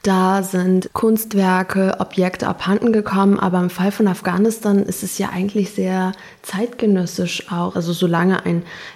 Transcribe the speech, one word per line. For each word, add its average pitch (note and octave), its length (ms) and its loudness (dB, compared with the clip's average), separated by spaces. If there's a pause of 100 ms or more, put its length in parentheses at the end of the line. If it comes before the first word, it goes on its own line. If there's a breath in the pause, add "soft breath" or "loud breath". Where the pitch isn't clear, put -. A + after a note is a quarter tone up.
da F#3+ 420 2
sind F#3 500 0
Kunstwerke, G3 1040 2
Objekte F#3 480 -2
abhanden G3+ 460 0
gekommen. G3+ 440 2
Aber F3+ 220 0
im F3+ 100 0
Fall F#3 220 0
von G#3 160 2
Afghanistan G3+ 760 2
ist - 200 -4
es - 140 -8
ja G3 120 -2
eigentlich G3 420 -2
sehr F#3 420 -2 (280 loud breath)
zeitgenössisch F#3 1080 -2
auch. F3 240 -4
Also F3 160 -2
solange F3 540 0
ein E3+ 180 0 (320 loud breath)